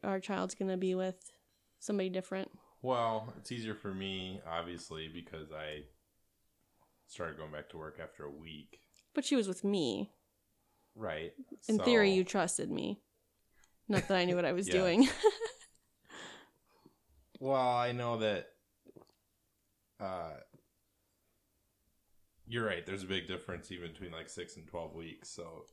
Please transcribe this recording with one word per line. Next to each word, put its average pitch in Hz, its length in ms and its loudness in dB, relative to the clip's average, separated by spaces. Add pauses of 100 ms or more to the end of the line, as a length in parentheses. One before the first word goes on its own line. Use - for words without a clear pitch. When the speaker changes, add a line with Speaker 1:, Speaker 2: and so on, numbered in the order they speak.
Speaker 1:
our 190 180 0
child's 185 340 -2
gonna 190 220 0
be 185 180 2
with 185 360 -2 (480)
somebody 196 300 0
different? 185 420 -4 (320)
Speaker 2:
Well, 113 560 2
it's - 140 -12
easier 110 220 -4
for 101 180 -6
me, 95 540 -4
obviously, 85 640 -6
because 80 440 -12
I 76 320 -8 (1200)
started 80 300 -8
going 78 160 -10
back 76 180 -10
to 85 80 -14
work 78 220 -12
after 78 240 -12
a 73 60 -8
week. 76 500 -14 (320)
Speaker 1:
But 294 120 -2
she 294 120 2
was 208 120 4
with 180 160 -4
me. 185 480 2 (840)
Speaker 2:
Right. 82 400 -6 (340)
Speaker 1:
In 220 100 4
theory, 220 320 8
Speaker 2:
So 190 60 4
Speaker 1:
you 185 80 6
trusted - 460 0
me. - 320 -4 (840)
Not 190 200 4
that 196 80 4
I 175 80 6
knew 180 120 4
what 175 80 4
I 151 80 4
was 185 160 2
Speaker 2:
<laughs> - 0 -
Yeah. 180 60 2
Speaker 1:
doing. 185 400 8
<laughs> - 40 -8 (2250)
Speaker 2:
Well, 135 160 4
I 123 340 4
know 120 260 0
that, 104 300 2 (1500)
uh, 90 360 -6 (2000)
you're 113 200 0
right. 87 180 -2
There's 95 180 -4
a 95 40 -8
big 92 220 -2
difference 90 440 -6
even 87 200 -10
between, 85 200 -12
like, 80 160 -10
six - 300 -10
and 80 80 -18
twelve 82 280 -8
weeks. 82 360 -12
So 82 420 -12